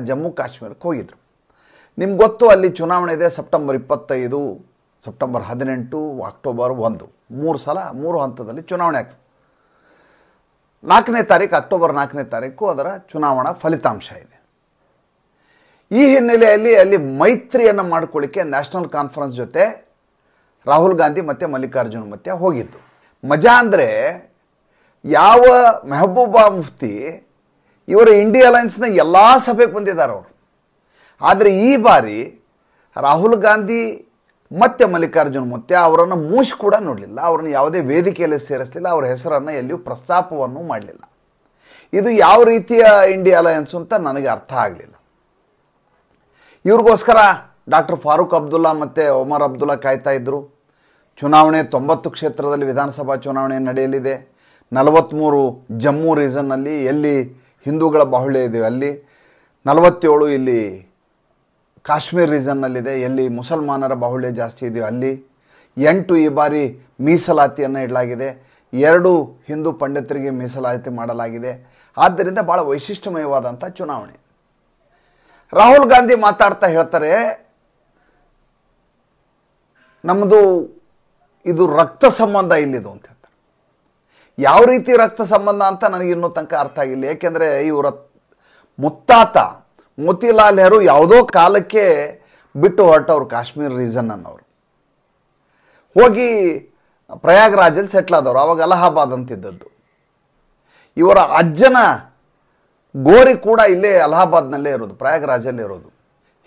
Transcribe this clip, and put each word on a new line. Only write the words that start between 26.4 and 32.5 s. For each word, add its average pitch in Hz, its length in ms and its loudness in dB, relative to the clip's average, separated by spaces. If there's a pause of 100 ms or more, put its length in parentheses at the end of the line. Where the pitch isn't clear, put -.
ಮುಫ್ತಿ 147 800 -10 (600)
ಇವರ 226 200 6
ಇಂಡಿಯಾ 220 400 6
ಅಲಯನ್ಸ್‌ನ 240 360 0
ಎಲ್ಲ 175 320 0 (220)
ಸಭೆಗೆ 226 340 0
ಬಂದಿದ್ದಾರೆ 175 400 -4
ಅವರು. 95 240 -16 (880)
ಆದರೆ 196 360 2
ಈ 254 180 2
ಬಾರಿ 135 720 0 (560)